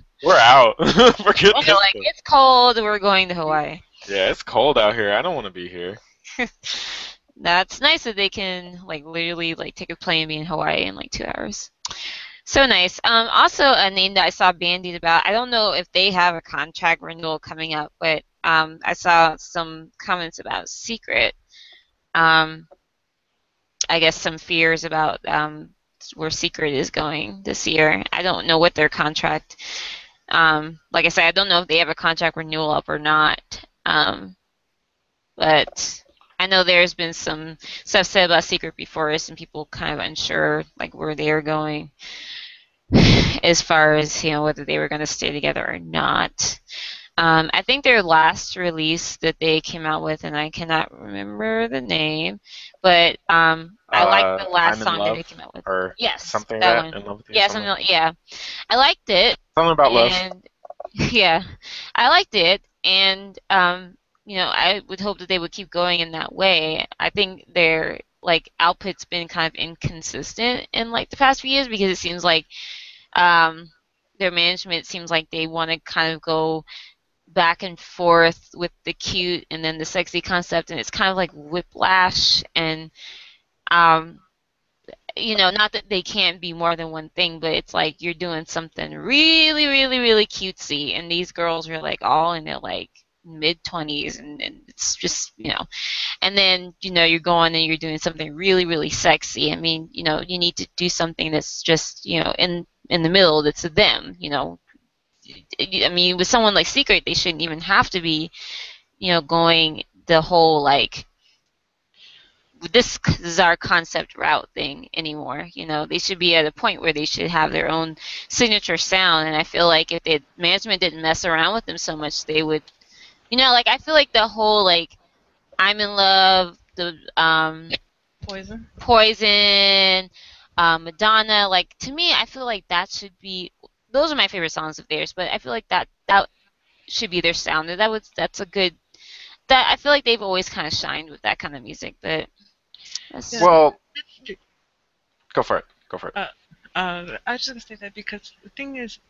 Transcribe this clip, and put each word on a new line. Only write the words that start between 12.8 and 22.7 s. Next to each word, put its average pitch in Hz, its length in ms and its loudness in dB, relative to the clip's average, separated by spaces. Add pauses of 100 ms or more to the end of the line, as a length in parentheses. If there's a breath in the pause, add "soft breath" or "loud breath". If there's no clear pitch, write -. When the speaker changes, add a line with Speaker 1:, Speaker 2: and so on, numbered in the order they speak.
Speaker 2:
Um, 226 260 2
also, - 340 4 (120)
a 190 140 2
name 190 240 -2
that 185 100 4
I 175 60 2
saw 185 220 2
bandied 175 420 -4
about, 165 320 0
I 190 60 0
don't 247 180 -2
know 220 220 0
if 170 200 -6
they 190 200 2
have 175 220 2
a 165 60 -8
contract 165 600 -4
renewal 165 360 -8
coming 160 360 -8
up, 151 260 -6
but, 160 240 -2 (180)
um, 160 420 0
I 170 100 -2
saw 165 420 4
some 160 640 -12
comments 175 400 -6
about - 320 -8
Secret. - 640 -4 (800 soft breath)
Um, 160 540 2 (1200)